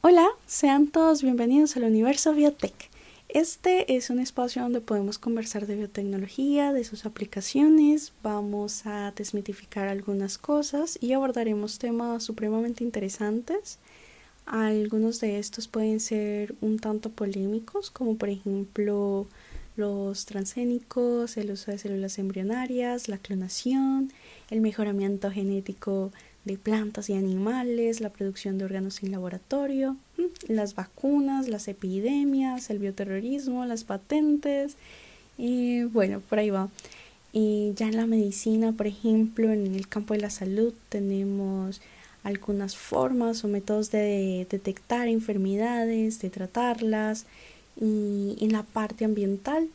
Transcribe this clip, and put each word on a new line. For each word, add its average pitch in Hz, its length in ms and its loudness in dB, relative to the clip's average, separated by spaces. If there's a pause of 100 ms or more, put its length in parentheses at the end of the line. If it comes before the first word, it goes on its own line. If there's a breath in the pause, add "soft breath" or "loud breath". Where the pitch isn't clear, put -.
(100)
Hola, 349 200 10 (160)
sean 285 400 6
todos 320 360 6
bienvenidos 262 540 6
al 240 80 0
Universo 240 480 6
Biotech. - 560 2 (400 loud breath)
Este 330 640 4
es 247 140 0
un 247 120 0
espacio 247 420 -2
donde 240 180 0
podemos 208 380 -2
conversar 226 480 -4
de 208 100 -4
biotecnología, 208 960 -2
de 254 120 0
sus 214 200 -12
aplicaciones, 294 1160 4
vamos 208 640 -4
a 202 280 -6
desmitificar 202 720 -6
algunas 196 520 -4
cosas 294 640 0
y 247 100 0
abordaremos 226 680 0
temas 233 440 -2
supremamente 226 600 -2
interesantes. 220 960 -4 (680 loud breath)
Algunos 220 760 0
de 208 180 0
estos 220 300 -6
pueden 220 320 0
ser 208 600 -2
un 214 160 0
tanto 214 320 -4
polémicos, 214 800 -4
como 226 260 -2
por 214 140 -4
ejemplo 202 960 -2 (500 loud breath)
los 202 480 -4
transgénicos, 240 1120 -2
el 208 140 -4
uso 196 200 -8
de 202 60 -4
células 196 420 -6
embrionarias, 240 880 -2
la 196 100 -6
clonación, 269 920 0 (380 loud breath)
el 220 140 0
mejoramiento 202 680 0
genético 196 840 -4 (360 loud breath)
de 196 80 -4
plantas 214 540 -2
y - 20 0
animales, 226 880 0
la 214 80 -4
producción 196 500 -6
de 196 60 -4
órganos 190 380 -6
en 190 100 -4
laboratorio, 269 840 -2 (200)
mm, 349 360 -4
las 208 220 0
vacunas, 269 760 0
las 208 200 -6
epidemias, 254 1000 -2
el 208 80 -2
bioterrorismo, 226 880 -4
las 226 180 -4
patentes, 285 920 0 (600 loud breath)
y 240 480 0
bueno, 202 360 2
por 214 180 -2
ahí 214 120 2
va. 190 180 0 (640 loud breath)
Y 208 440 2
ya 220 100 0
en 220 100 0
la 226 100 2
medicina, 220 640 2
por 214 140 -2
ejemplo, 220 680 2
en 196 220 0
el 196 140 -4
campo 214 260 -4
de 208 60 0
la 208 100 -4
salud, 208 420 0 (160)
tenemos 196 920 -2 (420 loud breath)
algunas 202 520 -4
formas 233 680 -2
o 208 40 -2
métodos 208 420 -2
de 196 600 0
detectar 202 560 -4
enfermedades, 220 1120 0
de 185 100 -6
tratarlas. 220 960 -2 (540 loud breath)
Y 208 600 0
en 220 120 2
la 214 120 0
parte 214 400 -4
ambiental 214 720 0